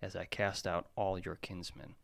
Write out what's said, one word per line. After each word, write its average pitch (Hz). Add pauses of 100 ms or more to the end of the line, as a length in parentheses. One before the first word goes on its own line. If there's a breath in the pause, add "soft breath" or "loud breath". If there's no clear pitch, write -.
as -
I 90
cast -
out 85
all 95
your 90
kinsmen, -